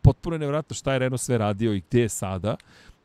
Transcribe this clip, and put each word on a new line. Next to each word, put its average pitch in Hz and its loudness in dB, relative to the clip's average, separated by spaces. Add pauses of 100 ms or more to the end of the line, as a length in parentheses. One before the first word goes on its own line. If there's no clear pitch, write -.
potpuno - 4
je 165 -4
nevjerojatno 151 -4
šta - -4
je 131 0
Renault 127 -2
sve 123 0
radio 107 0
i 95 -2
gde 120 2
je 117 2
sada. 95 -6 (480)